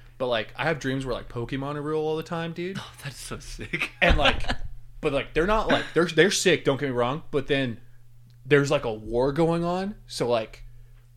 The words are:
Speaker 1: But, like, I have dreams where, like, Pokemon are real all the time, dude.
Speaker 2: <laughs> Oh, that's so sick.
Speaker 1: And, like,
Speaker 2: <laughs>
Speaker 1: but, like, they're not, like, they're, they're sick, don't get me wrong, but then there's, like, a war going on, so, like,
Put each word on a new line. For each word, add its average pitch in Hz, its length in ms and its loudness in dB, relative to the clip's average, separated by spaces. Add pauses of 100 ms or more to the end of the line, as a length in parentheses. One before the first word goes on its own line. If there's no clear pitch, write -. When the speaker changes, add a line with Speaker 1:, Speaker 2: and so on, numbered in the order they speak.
(160)
Speaker 1:
But, 127 120 -2
like, 113 280 0
I 123 80 -2
have 156 160 0
dreams 135 240 -2
where, 123 100 -4
like, - 140 -8
Pokemon 135 480 -6
are 147 60 -6
real 156 160 -2
all 156 180 0
the 160 60 -4
time, 165 320 -6
dude. 180 240 -6
Speaker 2:
<laughs> - 20 -8
Oh, - 120 -14 (100)
that's 135 180 -10
so - 200 -10
sick. - 500 -6 (100)
Speaker 1:
And, 170 160 6
like, 151 260 4 (300)
Speaker 2:
<laughs> - 300 -14
Speaker 1:
but, 151 100 0
like, 131 220 -4
they're 160 120 2
not, 208 220 2
like, 120 240 2
they're, 165 140 4
they're 160 240 6
sick, 160 340 4
don't 139 160 2
get 139 60 -2
me 131 100 -2
wrong, 123 340 0
but 143 160 0
then 135 320 0 (680)
there's, 139 240 6
like, 143 160 2
a 113 80 -2
war 117 380 0
going 165 320 2
on, 185 320 -2 (100)
so, - 240 -4
like, 110 320 -2 (540)